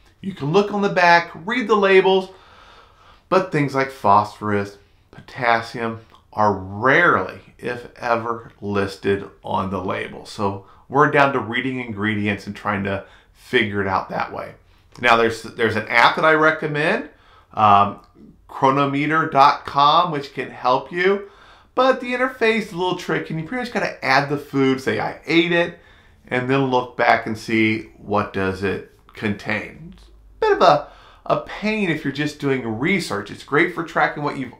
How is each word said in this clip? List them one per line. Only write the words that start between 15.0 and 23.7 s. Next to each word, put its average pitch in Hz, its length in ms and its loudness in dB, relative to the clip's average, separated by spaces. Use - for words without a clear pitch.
Now, 120 160 6
there's, 113 260 2
there's 110 340 -2
an 107 120 -6
app 127 280 4
that 165 100 2
I 156 80 6
recommend, 156 720 0
um, 101 460 4
cronometer 143 800 0
dot - 360 4
com, 156 480 2
which 139 220 -8
can 123 160 -8
help 131 420 -2
you. 190 360 0
But 262 260 2
the 247 120 -6
interface 240 460 0
is - 140 -6
a 170 40 -10
little 180 180 -2
tricky, 160 400 -6
and 160 80 -4
you 156 60 -12
pretty 247 160 -6
much 233 80 -10